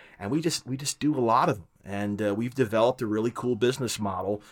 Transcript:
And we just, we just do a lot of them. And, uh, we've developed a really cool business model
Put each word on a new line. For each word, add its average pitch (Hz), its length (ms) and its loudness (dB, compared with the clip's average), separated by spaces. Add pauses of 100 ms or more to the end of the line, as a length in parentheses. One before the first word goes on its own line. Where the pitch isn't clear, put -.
(200)
And 101 100 -4
we 151 100 0
just, 156 240 -2
we 127 120 -6
just 139 240 -6
do 147 180 0
a - 20 2
lot 120 280 4
of 147 80 2
them. 87 100 -16 (180)
And, 101 380 -4
uh, 101 140 2
we've 120 180 -4
developed 117 480 2
a 117 40 -2
really 110 280 0
cool 123 220 -2
business 123 420 0
model 98 540 -4